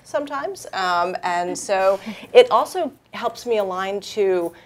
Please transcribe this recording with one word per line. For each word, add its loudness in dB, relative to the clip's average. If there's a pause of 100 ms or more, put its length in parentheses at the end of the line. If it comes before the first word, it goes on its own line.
sometimes, -6
um, 0
and -2
so 2 (140)
<laughs> -10
it 10
also 0 (220)
helps -6
me 0
align -4
to 0 (120)